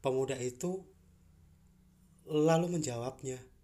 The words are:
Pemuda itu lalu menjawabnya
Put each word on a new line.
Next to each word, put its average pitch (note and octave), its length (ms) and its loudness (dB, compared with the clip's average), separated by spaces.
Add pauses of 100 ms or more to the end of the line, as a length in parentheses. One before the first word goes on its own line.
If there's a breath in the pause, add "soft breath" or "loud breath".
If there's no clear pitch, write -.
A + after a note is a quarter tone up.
Pemuda C3 400 0
itu F3 420 -4 (1400)
lalu E3 560 4
menjawabnya B2+ 580 -6 (240)